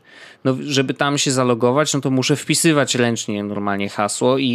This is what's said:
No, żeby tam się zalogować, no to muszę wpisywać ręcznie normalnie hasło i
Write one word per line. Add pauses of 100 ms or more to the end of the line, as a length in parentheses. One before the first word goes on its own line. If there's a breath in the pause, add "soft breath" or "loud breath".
(440 loud breath)
No,
żeby
tam
się
zalogować,
no
to
muszę
wpisywać
ręcznie
normalnie
hasło
i